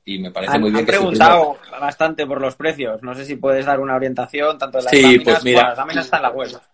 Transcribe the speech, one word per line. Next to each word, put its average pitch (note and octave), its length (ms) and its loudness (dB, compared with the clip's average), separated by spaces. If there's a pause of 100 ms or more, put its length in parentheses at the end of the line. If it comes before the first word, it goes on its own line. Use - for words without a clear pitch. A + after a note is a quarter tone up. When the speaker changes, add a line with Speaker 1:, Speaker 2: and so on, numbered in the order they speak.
Speaker 1:
y G2 140 -10
me F#2 120 -10
parece F#2+ 220 -6
Speaker 2:
Han, - 80 0
Speaker 1:
muy G#2+ 80 0
bien G#2+ 100 0
Speaker 2:
han A2+ 60 -2
Speaker 1:
que - 80 0
su G3 40 2 (120)
primo - 20 -4
Speaker 2:
preguntado D#3+ 460 4 (240)
bastante D3+ 440 -4
por C3+ 140 -6
los C3 160 -4
precios. C3+ 480 -6
No B2+ 120 -12
sé C3+ 100 -12
si C#3+ 100 -10
puedes C3+ 300 -2
dar C#3 160 0
una C3+ 160 -2
orientación, C3+ 600 -4
tanto C3 200 -6
de B2 80 -2
las B2+ 60 0
Speaker 1:
Sí, C#3+ 100 6
Speaker 2:
láminas, B2+ 240 6
Speaker 1:
pues A2 180 2
mira. B2 140 2
Speaker 2:
bueno, B2 140 4
las A#2+ 60 -8
láminas D#3 280 -6
están E3 140 -2
en C#3 40 -8
la B2 60 2
web. B2+ 200 -8 (240)